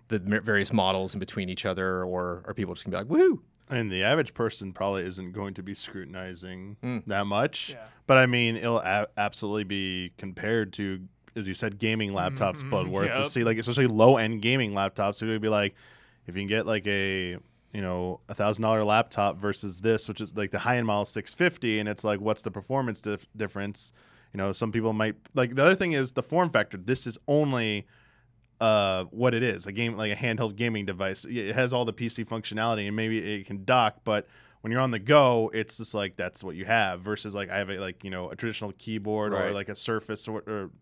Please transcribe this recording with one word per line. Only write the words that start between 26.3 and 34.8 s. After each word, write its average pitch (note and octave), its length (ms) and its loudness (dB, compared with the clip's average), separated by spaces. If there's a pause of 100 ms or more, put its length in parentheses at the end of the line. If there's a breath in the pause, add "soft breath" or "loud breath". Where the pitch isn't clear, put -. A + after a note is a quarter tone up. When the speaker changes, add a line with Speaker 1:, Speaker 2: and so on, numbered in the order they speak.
Speaker 2:
factor. G#2 260 2
This A2+ 300 -2
is A#2 120 -8 (100)
only, B2+ 580 2 (760 soft breath)
uh, G2+ 440 4
what A#2+ 300 2
it A2+ 80 2
is, F#2+ 240 0
a G2+ 60 -8
game, A2+ 240 -2
like, G#2+ 160 -2
a - 40 -2
handheld A2+ 380 -2
gaming A2 320 -2
device. F#2+ 380 -4
It G#2+ 300 -4
has B2+ 180 2
all B2 120 2
the A2+ 100 -2
P A#2+ 140 -4
C A2 160 -6
functionality, A2 600 -2
and G#2 80 -4
maybe A2 240 0
it G2 280 -6
can G2+ 180 -10
dock, A#2+ 400 4
but G#2 240 0 (320 soft breath)
when A2+ 100 -6
you're B2 120 2